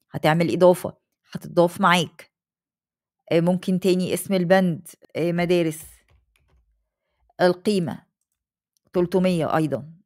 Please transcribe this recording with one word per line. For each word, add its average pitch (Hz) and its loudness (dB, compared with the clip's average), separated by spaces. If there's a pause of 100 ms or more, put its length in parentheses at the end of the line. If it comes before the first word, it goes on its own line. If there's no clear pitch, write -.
(120)
هتعمل 160 0
إضافة. 180 4 (380)
هتضاف 170 -2
معاك. 175 0 (1000)
آه، 170 2
ممكن 180 0
تاني 185 0
اسم - -8
البند، 180 0 (280)
آه، 165 -2
مدارس. 170 0 (1600)
القيمة 180 -2 (880)
تلتمية 180 0
أيضًا. 147 -4 (120)